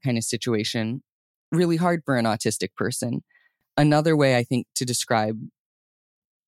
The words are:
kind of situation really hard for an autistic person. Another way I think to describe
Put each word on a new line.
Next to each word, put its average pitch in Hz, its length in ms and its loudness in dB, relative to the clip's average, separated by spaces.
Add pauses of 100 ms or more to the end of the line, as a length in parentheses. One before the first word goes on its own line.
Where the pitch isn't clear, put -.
kind 123 120 0
of 113 60 -2
situation 113 800 -4 (480)
really 170 260 2
hard 175 280 0
for 135 120 0
an 117 80 2
autistic 107 520 -2
person. 120 480 -6 (520)
Another 151 400 4
way 135 200 4
I 120 80 2
think 123 320 -2
to 131 80 -2
describe 113 560 -2 (1080)